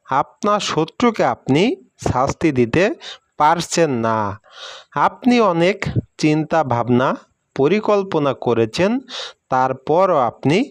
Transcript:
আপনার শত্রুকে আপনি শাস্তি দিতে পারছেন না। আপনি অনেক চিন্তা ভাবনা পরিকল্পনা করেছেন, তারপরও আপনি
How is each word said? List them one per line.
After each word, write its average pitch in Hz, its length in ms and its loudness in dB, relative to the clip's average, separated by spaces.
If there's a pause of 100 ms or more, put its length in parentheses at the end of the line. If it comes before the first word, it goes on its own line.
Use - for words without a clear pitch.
(120)
আপনার 202 540 -2
শত্রুকে 190 600 -2
আপনি 131 380 0 (380)
শাস্তি 135 500 -2
দিতে 127 320 2 (540)
পারছেন 165 520 2 (120)
না। 113 160 0 (840)
আপনি 202 440 0
অনেক 180 340 2 (400)
চিন্তা 156 460 0
ভাবনা 123 460 0 (460)
পরিকল্পনা 190 760 0 (120)
করেছেন, 120 480 0 (580)
তারপরও 143 720 0
আপনি 131 360 0 (140)